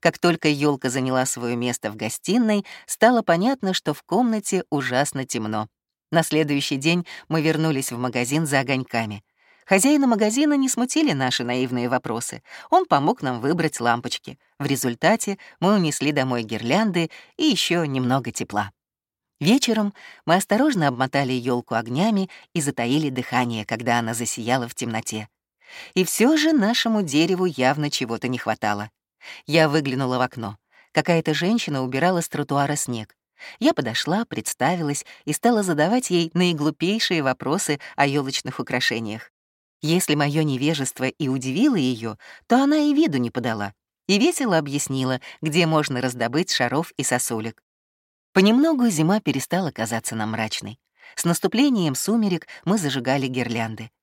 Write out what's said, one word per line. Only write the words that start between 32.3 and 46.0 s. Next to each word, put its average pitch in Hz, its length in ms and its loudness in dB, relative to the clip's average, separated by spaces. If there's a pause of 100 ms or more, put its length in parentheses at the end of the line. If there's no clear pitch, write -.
снег. 113 400 -6 (420)
Я 302 160 2
подошла, 147 500 -2
представилась 147 800 -2 (200)
и 151 80 -4
стала 226 300 2
задавать 185 480 2
ей 170 240 2
наиглупейшие 170 880 0
вопросы 139 580 0 (160)
о 143 100 4
ёлочных 139 540 -2
украшениях. 117 680 -4 (520)
Если 160 320 2
моё 147 280 2
невежество 139 600 -2
и 131 240 -2
удивило 135 480 0
её, 117 400 -2 (300)
то 254 160 4
она 285 140 2
и 294 180 2
виду 269 240 2
не 120 120 -2
подала 110 440 -4 (320)
и 196 120 2
весело 247 400 2
объяснила, 135 640 -2 (200)
где 160 260 2
можно 147 360 0